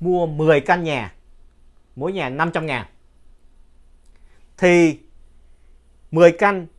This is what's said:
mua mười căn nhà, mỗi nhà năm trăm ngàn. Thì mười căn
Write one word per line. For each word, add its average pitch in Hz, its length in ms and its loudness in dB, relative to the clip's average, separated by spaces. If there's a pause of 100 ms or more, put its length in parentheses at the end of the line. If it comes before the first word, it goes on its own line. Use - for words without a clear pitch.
mua 175 260 -2
mười 156 340 2
căn 175 240 -2
nhà, 131 300 -8 (840)
mỗi 156 160 -8
nhà 170 160 -6
năm 156 240 -4
trăm 160 140 -6
ngàn. 127 200 -8 (1700)
Thì 175 420 2 (1120)
mười 170 220 6
căn 190 340 -2 (120)